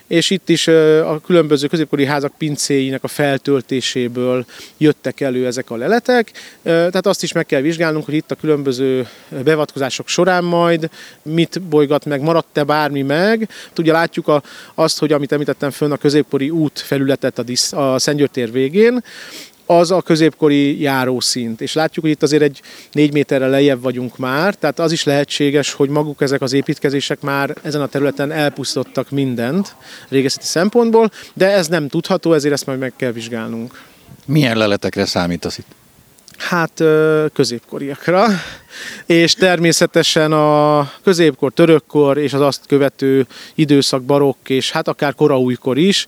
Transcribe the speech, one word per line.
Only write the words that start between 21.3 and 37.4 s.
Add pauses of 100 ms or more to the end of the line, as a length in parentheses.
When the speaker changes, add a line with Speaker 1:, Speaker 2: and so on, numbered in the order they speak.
Speaker 1:
És
látjuk,
hogy
itt
azért
egy (300)
négy
méterrel
lejjebb
vagyunk
már,
tehát
az
is
lehetséges,
hogy
maguk
ezek
az
építkezések
már
ezen
a
területen
elpusztítottak
mindent (340)
régészeti
szempontból, (220)
de
ez
nem
tudható,
ezért
ezt
majd
meg
kell
vizsgálnunk. (440)
Speaker 2:
Milyen
leletekre
számítasz
itt? (720)
Speaker 1:
Hát,
ö,
középkoriakra, (800)